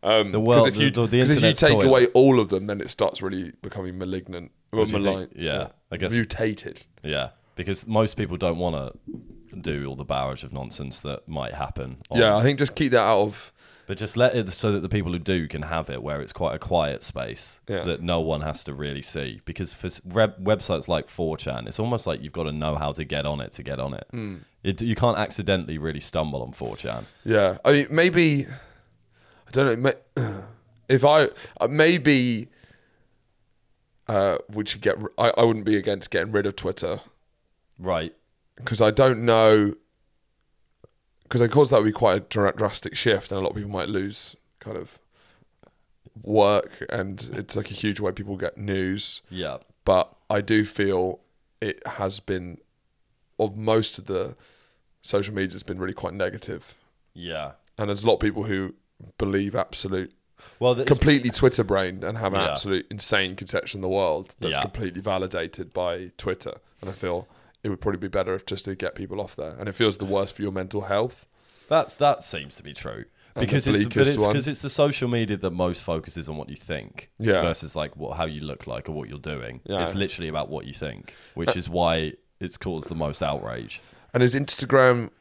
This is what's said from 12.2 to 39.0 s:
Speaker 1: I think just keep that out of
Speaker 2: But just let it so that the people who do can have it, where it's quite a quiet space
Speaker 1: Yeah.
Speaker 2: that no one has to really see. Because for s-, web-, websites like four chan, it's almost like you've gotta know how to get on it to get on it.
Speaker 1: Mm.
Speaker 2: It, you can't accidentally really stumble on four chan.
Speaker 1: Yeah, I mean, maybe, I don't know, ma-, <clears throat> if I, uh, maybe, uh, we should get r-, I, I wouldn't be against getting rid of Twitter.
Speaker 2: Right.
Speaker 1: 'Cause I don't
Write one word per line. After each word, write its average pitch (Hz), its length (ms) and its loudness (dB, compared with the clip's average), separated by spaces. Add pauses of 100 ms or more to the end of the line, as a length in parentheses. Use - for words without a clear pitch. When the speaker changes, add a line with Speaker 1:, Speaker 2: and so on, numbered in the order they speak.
Speaker 1:
I 110 60 4
think 135 160 4
just 139 160 0
keep 139 160 0
that 120 140 6
out 104 180 6
of 104 300 -4 (340)
Speaker 2:
But 98 120 -8
just 110 180 -6
let 123 180 4
it 104 180 -2
so 107 200 0
that 101 80 0
the 87 80 -6
people 90 240 0
who 90 80 -2
do 85 260 0
can 73 160 -8
have 80 260 -4
it, 64 140 -8
where 71 180 -6
it's - 120 -10
quite 82 240 -2
a - 20 -8
quiet 76 460 -2
space - 640 -10
Speaker 1:
Yeah. 92 160 -4
Speaker 2:
that 85 180 -4
no 85 180 0
one 78 200 -2
has 76 240 -8
to 73 100 -10
really 69 280 -8
see. 65 420 -8
Because 85 280 -8
for - 140 -12
s-, - 180 -8
web-, 95 400 0
websites 95 440 0
like 78 200 -2
four 80 280 -4
chan, 58 320 -8
it's - 100 -10
almost 113 280 -2
like 78 160 -4
you've 73 100 -12
gotta 80 180 -4
know 76 240 -2
how 73 180 -2
to 78 120 -6
get 71 220 -4
on 73 140 -4
it 52 120 -10
to - 100 -14
get 69 160 -8
on 67 160 -6
it. - 180 -12
Speaker 1:
Mm. 104 280 -10 (240)
Speaker 2:
It, 95 180 -2
you 113 140 0
can't 120 220 2
accidentally 92 600 -2
really 73 220 -6
stumble 73 420 -4
on 62 80 -10
four 55 260 -8
chan. 57 300 -8 (180)
Speaker 1:
Yeah, 101 400 2
I 139 80 8
mean, 143 180 4
maybe, 160 580 4
I - 1040 -20
don't 127 300 2
know, 131 100 4 (240)
ma-, 113 160 -2 (320)
<clears throat> - 240 -20
if 127 160 4
I, 147 240 8 (320)
uh, - 80 2
maybe, 135 800 4 (1600)
uh, 98 300 2 (120)
we 104 160 -4
should - 140 -6
get 107 200 2
r-, 107 160 -8
I, - 240 2
I 117 40 8
wouldn't 110 220 2
be 107 100 4
against 101 340 -2
getting 98 220 -2
rid 101 140 2
of 98 100 -4
Twitter. 92 440 -4 (800)
Speaker 2:
Right. 85 360 -4 (500)
Speaker 1:
'Cause 113 160 0
I 107 120 6
don't 127 320 4